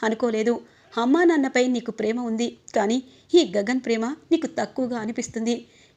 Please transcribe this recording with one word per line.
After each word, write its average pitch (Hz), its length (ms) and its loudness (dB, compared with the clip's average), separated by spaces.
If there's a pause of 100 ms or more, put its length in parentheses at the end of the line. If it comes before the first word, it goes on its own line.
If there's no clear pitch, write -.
అనుకోలేదు. 220 580 0 (380)
అమ్మా 269 260 4
నాన్నపై 269 420 4
నీకు 240 240 -2
ప్రేమ 220 300 -2
ఉంది, 233 360 -4 (200)
కానీ 226 260 0 (320)
ఈ 277 220 6
గగన్ 233 240 0
ప్రేమ 226 260 -2 (260)
నీకు 320 160 0 (100)
తక్కువగా 240 400 -4
అనిపిస్తుంది. 233 680 -4 (300)